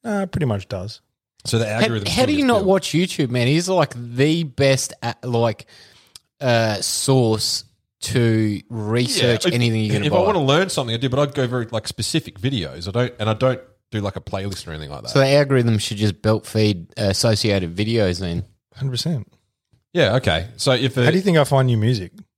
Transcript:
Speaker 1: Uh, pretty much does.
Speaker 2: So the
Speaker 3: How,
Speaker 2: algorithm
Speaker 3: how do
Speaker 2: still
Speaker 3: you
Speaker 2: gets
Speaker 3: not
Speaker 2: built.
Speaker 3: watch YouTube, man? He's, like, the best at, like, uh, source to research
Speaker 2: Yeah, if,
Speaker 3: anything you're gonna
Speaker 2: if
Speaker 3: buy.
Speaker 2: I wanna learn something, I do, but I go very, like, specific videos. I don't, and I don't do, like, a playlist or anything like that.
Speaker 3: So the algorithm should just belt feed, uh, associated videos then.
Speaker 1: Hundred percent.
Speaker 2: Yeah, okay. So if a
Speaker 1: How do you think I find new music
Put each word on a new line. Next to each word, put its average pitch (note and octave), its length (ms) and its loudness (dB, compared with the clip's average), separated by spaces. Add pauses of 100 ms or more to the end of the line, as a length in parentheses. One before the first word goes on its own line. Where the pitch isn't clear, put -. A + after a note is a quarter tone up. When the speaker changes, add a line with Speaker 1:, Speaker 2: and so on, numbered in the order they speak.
Speaker 1:
Uh, G3+ 220 -2
pretty F3 200 -4
much G2+ 240 -4
does. G2 320 -10 (440)
Speaker 2:
So A2+ 140 0
the A2+ 80 0
Speaker 3:
How, A2 140 -2
Speaker 2:
algorithm A2+ 260 0
Speaker 3:
how - 60 -2
do G#3+ 100 2
Speaker 2:
still C4 80 2
Speaker 3:
you D4 60 0
Speaker 2:
gets C#4 100 2
Speaker 3:
not A#3+ 120 4
Speaker 2:
built. G3 80 -2
Speaker 3:
watch F#3+ 260 0
YouTube, D#3+ 360 0
man? A#2+ 180 0
He's, E3+ 220 0
like, F3+ 260 0
the C3 480 0
best C3+ 500 0 (100)
at, A#2+ 200 -8
like, A#2 440 -2 (720)
uh, A2+ 420 2
source - 840 0 (340)
to A2 720 0
research A#2+ 760 0
Speaker 2:
Yeah, - 40 4
if, - 40 0
Speaker 3:
anything A#2 300 2
you're G#2+ 120 0
gonna G2+ 100 0
Speaker 2:
if D3 80 0
Speaker 3:
buy. F3+ 60 0
Speaker 2:
I - 20 2
wanna F#3+ 220 2
learn D#3+ 260 2
something, A#2 260 -4
I - 20 -6
do, B2+ 120 -2
but B2+ 100 0
I D3 120 4
go C3+ 160 0
very, A#2+ 180 -4
like, A2 220 -6
specific - 520 -4
videos. F2+ 480 -4
I G2 40 -8
don't, A#2+ 280 -2
and A2 100 0
I A2 40 0
don't B2+ 260 0 (320)
do, A2 80 -4
like, G2 160 -4
a F#2 60 -10
playlist G2 460 -8
or E2+ 40 -10
anything D2+ 200 -10
like C#2 100 -14
that. A1 80 -14
Speaker 3:
So C#3 100 2
the C3+ 160 4
algorithm B2+ 440 4
should G#2 180 -6
just G#2 240 0
belt G#2+ 240 0
feed, G#2 420 0 (100)
uh, G#2+ 80 -2
associated G2 680 0
videos G#2 460 0
then. F#2 240 -4 (300)
Speaker 1:
Hundred C3+ 160 -6
percent. B2+ 360 -4 (680)
Speaker 2:
Yeah, B2 240 4
okay. F2 300 0 (100)
So C3+ 160 2
if B2 220 0
a B2+ 100 2
Speaker 1:
How D3 60 6
do F3+ 60 2
you F#3+ 60 0
think F3+ 140 4
I D3 60 6
find C3 240 2
new A#2 100 2
music G#2+ 340 0 (260)